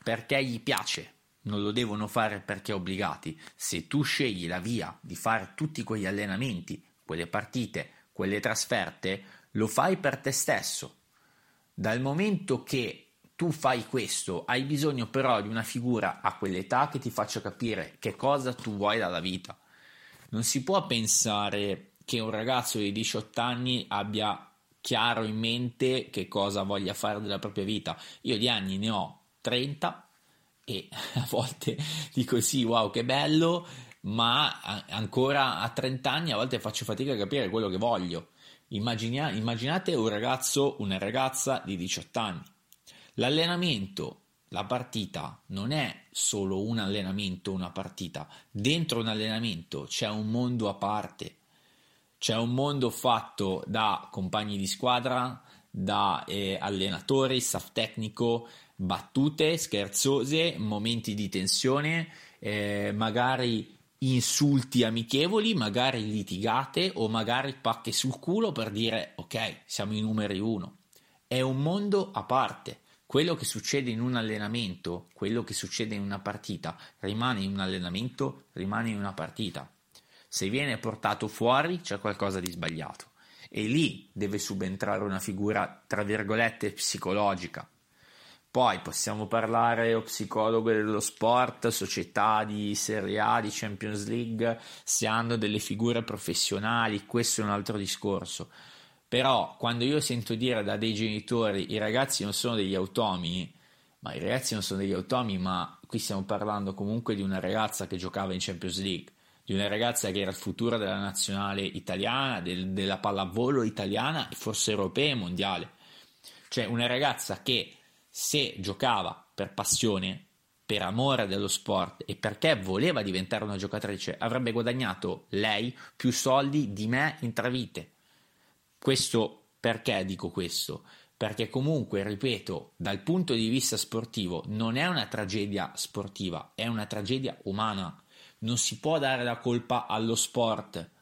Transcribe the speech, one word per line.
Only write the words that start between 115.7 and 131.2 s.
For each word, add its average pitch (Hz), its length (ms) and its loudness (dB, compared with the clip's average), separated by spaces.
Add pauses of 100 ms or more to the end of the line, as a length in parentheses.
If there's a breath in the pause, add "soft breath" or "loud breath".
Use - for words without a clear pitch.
Cioè 117 160 -2
una 117 200 0
ragazza 123 560 0
che 113 360 0 (380 loud breath)
se - 440 0
giocava 95 760 0
per - 220 -6
passione, 98 720 0 (360)
per 101 200 0
amore 117 420 2
dello 98 220 0
sport - 580 0
e 95 100 -6
perché 135 400 2
voleva 107 460 0
diventare 98 420 -2
una 104 140 -4
giocatrice, 101 600 -4
avrebbe 120 320 0
guadagnato 113 800 -2
lei 107 460 0 (200 loud breath)
più 127 160 2
soldi 139 640 2
di 104 120 -2
me 131 360 2
in 117 120 -2
tre 117 160 0
vite. 120 440 -6 (840 soft breath)
Questo - 680 2 (140)
perché 110 460 0
dico 95 240 -4
questo? - 540 -4 (340 loud breath)
Perché 107 320 -2